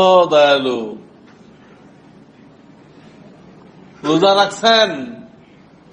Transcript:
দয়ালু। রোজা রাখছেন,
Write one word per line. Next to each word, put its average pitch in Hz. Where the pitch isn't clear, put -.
দয়ালু। 131
রোজা 170
রাখছেন, 214